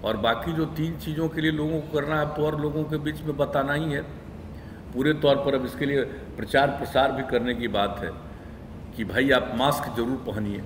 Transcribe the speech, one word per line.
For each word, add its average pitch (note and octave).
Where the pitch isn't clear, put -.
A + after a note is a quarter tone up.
और A2
बाकी A#2
जो D#3+
तीन D#3+
चीज़ों D#3+
के D#3+
लिए D#3
लोगों D#3
को D3
करना D3+
है, D3
तो D3+
और D3+
लोगों D3+
के D3+
बीच D3+
में D3
बताना C#3
ही D3+
है। C#3
पूरे C#3
तौर C#3+
पर C#3
अब B2+
इसके C#3
लिए C#3
प्रचार C#3
प्रसार C3
भी B2+
करने B2
की A2+
बात G2+
है E2+
कि A2
भाई, B2+
आप B2
मास्क C#3
जरूर B2
पहनिए G#2